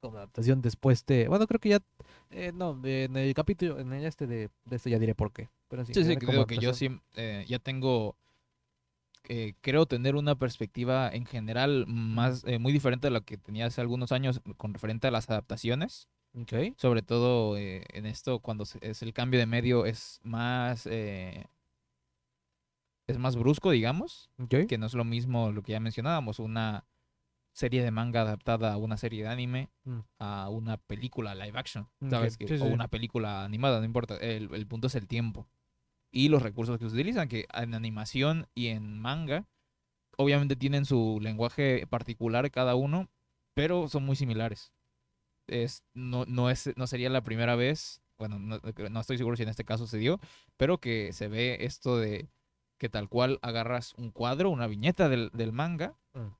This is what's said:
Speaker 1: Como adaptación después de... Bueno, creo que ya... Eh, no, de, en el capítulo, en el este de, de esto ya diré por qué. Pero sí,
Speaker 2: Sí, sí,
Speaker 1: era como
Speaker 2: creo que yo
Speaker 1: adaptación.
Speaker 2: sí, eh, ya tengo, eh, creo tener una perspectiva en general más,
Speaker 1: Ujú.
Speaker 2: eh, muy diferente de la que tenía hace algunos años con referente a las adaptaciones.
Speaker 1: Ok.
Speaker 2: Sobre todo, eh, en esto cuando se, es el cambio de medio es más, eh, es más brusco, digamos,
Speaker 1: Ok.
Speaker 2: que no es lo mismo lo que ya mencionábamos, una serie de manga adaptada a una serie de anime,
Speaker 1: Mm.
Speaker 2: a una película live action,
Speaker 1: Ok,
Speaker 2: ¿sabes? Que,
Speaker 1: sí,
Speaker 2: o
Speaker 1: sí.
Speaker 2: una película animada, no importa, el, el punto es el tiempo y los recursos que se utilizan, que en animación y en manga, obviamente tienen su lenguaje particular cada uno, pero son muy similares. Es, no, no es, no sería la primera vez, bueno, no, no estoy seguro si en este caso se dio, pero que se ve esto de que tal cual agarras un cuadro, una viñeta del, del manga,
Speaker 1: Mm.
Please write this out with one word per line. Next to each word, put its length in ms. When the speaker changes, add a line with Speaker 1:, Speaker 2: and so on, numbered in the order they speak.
Speaker 1:
Como 160
adaptación 460
después 440
de... 200
Bueno, 220
creo 100
que 120
ya... 100
Eh, 240
no, 200
de, 300
en 120
el 180
capítulo, 460
en 120
el 120
este 240
de, 200
de 120
esto 120
ya 120
diré 160
por 160
qué. 160
Pero 180
sí, 80
Speaker 2:
Sí, 120
sí, 80
Speaker 1:
era 80
como 120
Speaker 2:
creo 140
que 80
yo 160
Speaker 1:
adaptación. 320
Speaker 2:
sí, 180
eh, 280
ya 100
tengo, 580
eh, 320
creo 260
tener 280
una 220
perspectiva 760
en 140
general 640
más, 560
Speaker 1:
Ujú. 80
Speaker 2:
eh, 80
muy 120
diferente 360
de 20
la 120
que 160
tenía 280
hace 140
algunos 320
años 280
con 160
referente 360
a 20
las 180
adaptaciones. 800
Speaker 1:
Ok. 120
Speaker 2:
Sobre 260
todo, 560
eh, 300
en 180
esto 320
cuando 280
se, 120
es 140
el 100
cambio 280
de 60
medio 380
es 380
más, 640
eh, 600
es 100
más 160
brusco, 380
digamos, 680
Speaker 1:
Ok. 300
Speaker 2:
que 100
no 80
es 80
lo 100
mismo 460
lo 120
que 100
ya 80
mencionábamos, 580
una 460
serie 300
de 80
manga 300
adaptada 520
a 40
una 200
serie 280
de 60
anime, 400
Speaker 1:
Mm. 140
Speaker 2:
a 280
una 280
película 580
live 240
action, 300
Speaker 1:
Ok, 100
Speaker 2:
¿sabes? 260
Que, 100
Speaker 1:
sí, 80
Speaker 2:
o 40
Speaker 1:
sí. 60
Speaker 2:
una 220
película 580
animada, 360
no 40
importa, 340
el, 360
el 140
punto 180
es 80
el 140
tiempo 400
y 160
los 140
recursos 360
que 100
se 60
utilizan, 340
que 240
en 220
animación 800
y 140
en 320
manga, 460
obviamente 360
tienen 300
su 360
lenguaje 680
particular 640
cada 240
uno, 320
pero 340
son 160
muy 100
similares. 580
Es, 340
no, 320
no 240
es, 260
no 100
sería 240
la 120
primera 340
vez, 460
bueno, 200
no, 220
no 100
estoy 180
seguro 180
si 60
en 60
este 160
caso 220
se 120
dio, 220
pero 220
que 340
se 140
ve 380
esto 340
de 300
que 120
tal 200
cual 340
agarras 520
un 180
cuadro, 380
una 180
viñeta 400
del, 240
del 200
manga, 440
Speaker 1:
Mm. 160